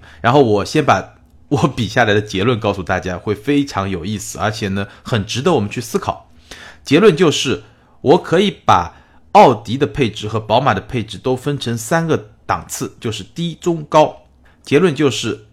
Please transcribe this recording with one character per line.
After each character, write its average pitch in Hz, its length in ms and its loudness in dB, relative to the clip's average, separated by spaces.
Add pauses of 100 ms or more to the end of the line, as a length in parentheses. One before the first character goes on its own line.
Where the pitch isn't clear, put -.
(200)
然 117 140 2
后 143 100 6
我 104 220 2
先 156 180 0
把 110 180 2 (460)
我 143 220 0
比 117 180 -4
下 127 160 0
来 104 100 2
的 107 60 4
结 98 240 -4
论 117 160 2
告 104 140 -2
诉 92 100 -8
大 90 160 -2
家， 90 180 -6
会 104 160 -6
非 143 300 0
常 98 260 -4
有 92 140 -6
意 104 140 -6
思， - 220 -12
而 104 120 -2
且 113 160 -6
呢， 98 180 -4 (180)
很 101 220 -4
值 - 160 -8
得 170 120 2
我 131 80 2
们 101 80 -4
去 - 100 -8
思 - 180 -6
考。 - 320 -6 (540)
结 143 160 4
论 202 160 8
就 160 160 4
是， - 320 -4 (380)
我 147 160 6
可 175 220 0
以 202 120 2 (140)
把 87 300 2 (380)
奥 190 200 8
迪 107 240 -6
的 143 80 0
配 113 240 -2
置 107 180 -10
和 110 120 -4
宝 110 200 0
马 127 140 2
的 95 80 -2
配 117 220 -6
置 - 140 -12
都 131 180 -2
分 143 220 -6
成 117 200 -6
三 165 280 -2
个 127 260 -2 (140)
档 180 220 -4
次， - 320 -10
就 113 120 -6
是 92 120 -10
低、 170 380 -8
中、 170 220 -2
高。 - 400 0 (400)
结 139 160 2
论 175 140 2
就 143 160 2
是， - 420 -6